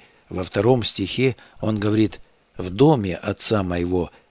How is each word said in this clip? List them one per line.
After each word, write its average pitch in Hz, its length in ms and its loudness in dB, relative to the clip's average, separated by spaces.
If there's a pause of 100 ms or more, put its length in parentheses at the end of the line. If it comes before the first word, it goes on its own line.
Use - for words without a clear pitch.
(280)
во 92 160 -6
втором 113 400 2
стихе 123 520 -2 (240)
он 107 200 -2
говорит: 107 400 0 (360)
«В 92 140 -8
доме 104 460 2
отца 104 460 -2
моего 87 500 -2 (180)